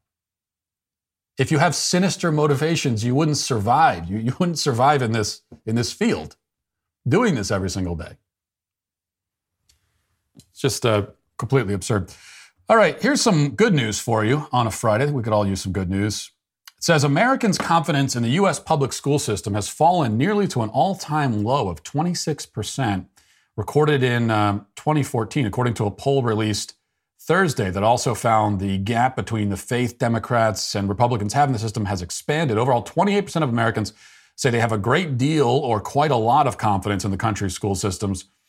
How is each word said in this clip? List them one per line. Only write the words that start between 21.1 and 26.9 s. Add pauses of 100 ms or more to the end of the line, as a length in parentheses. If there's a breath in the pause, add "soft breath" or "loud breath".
low
of
twenty-six
percent (480 soft breath)
recorded
in,
um, (100)
twenty
fourteen,
according
to
a
poll
released (460)